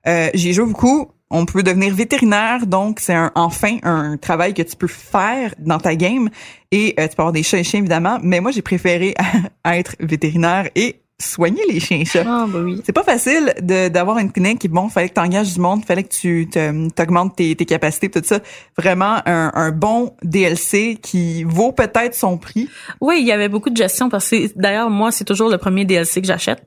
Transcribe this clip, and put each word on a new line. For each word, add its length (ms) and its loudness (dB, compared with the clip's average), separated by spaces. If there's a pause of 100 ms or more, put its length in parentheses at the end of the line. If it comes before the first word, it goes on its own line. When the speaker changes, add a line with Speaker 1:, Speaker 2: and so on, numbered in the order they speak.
Speaker 1:
Euh, 280 2
j'y 160 2
ai 20 0
joué 140 2
beaucoup. 420 2 (220)
On 160 0
peut 160 -2
devenir 320 2
vétérinaire, 720 2
donc 340 0
c'est 140 0
un, 200 2
enfin 480 0
un 360 -2
travail 340 0
que 100 -4
tu 140 -6
peux 100 -4
faire 720 -2
dans 200 0
ta 180 0
game. 320 0 (420)
Et, 300 2
euh, 80 0
tu 80 -8
peux 60 0
avoir 100 2
des 100 0
chats 160 0
et 60 0
chiens, 160 0
évidemment, 420 0
mais 180 2
moi, 100 -2
j'ai 120 -2
préféré 520 0 (260)
<laughs> 240 -8
être 340 -2
vétérinaire 800 0
et 240 -2 (200)
soigner 480 0
les 120 0
chiens 200 -2
et 40 0
chats. 220 0
Speaker 2:
Ah, 200 0
bah 160 -4
oui. 220 -4
Speaker 1:
C'est 80 -8
pas 100 0
facile 600 2
de, 260 2
d'avoir 300 0
une 120 -2
clinique 300 0
qui, 80 -2
bon, 200 0
fallait 200 0
que 60 -10
t'engages 400 0
du 60 -2
monde, 240 0
fallait 200 0
que 100 -8
tu 340 -2
te, 420 -2
t'augmentes 460 0
tes, 200 0
tes 80 -2
capacités, 460 0
tout 120 0
ça. 180 0 (380)
Vraiment 380 2 (100)
un, 280 0
un 180 0
bon 500 0
D 200 0
L 160 2
C 440 0
qui 420 -2
vaut 280 0
peut-être 420 0
son 220 0
prix. 320 -6 (320)
Speaker 2:
Oui, 200 2
il 60 2
y 60 4
avait 160 2
beaucoup 220 -2
de 60 -2
gestion 340 0
parce 180 -2
que, 280 0
d'ailleurs, 340 0
moi, 200 2
c'est 140 -4
toujours 240 2
le 100 2
premier 260 0
D 100 2
L 120 2
C 140 -2
que 80 -4
j'achète. 380 -2